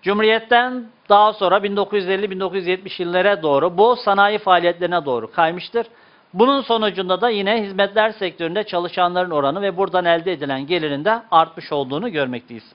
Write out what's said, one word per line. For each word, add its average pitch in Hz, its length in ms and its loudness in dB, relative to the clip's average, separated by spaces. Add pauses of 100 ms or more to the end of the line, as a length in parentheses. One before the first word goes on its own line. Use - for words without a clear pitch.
Cumhuriyet'ten 226 800 2 (240)
daha 208 240 6
sonra 196 300 2
bin 202 140 -4
dokuz 202 220 -2
yüz 180 100 -4
elli 190 220 -2
bin 190 100 -6
dokuz 190 160 -4
yüz 180 100 -6
yetmiş 185 340 -6
yıllara 185 420 0
doğru 156 360 2
bu 226 180 6
sanayi 202 420 2
faaliyetlerine 175 680 2
doğru 120 280 -4
kaymıştır. 175 540 -2 (480)
Bunun 262 260 2
sonucunda 196 600 -2
da 233 80 0
yine 214 340 -2
hizmetler 202 480 0
sektöründe 185 540 -6
çalışanların 180 680 -2
oranı 147 320 -2
ve 196 140 -4
buradan 185 280 -2
elde 170 280 0
edilen 139 340 -6
gelirin 151 380 -4
de 226 260 0
artmış 160 420 0
olduğunu 143 400 -4
görmekteyiz. 123 520 -6 (100)